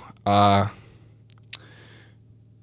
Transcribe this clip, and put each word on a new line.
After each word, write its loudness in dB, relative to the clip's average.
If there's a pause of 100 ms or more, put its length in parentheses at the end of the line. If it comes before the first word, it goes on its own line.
(240)
Uh, 2 (2000)